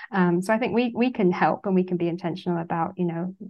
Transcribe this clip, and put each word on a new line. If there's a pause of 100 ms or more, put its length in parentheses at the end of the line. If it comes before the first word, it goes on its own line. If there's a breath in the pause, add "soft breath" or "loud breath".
(100)
Um,
so
I
think
we,
we
can
help
and
we
can
be
intentional
about,
you
know, (160)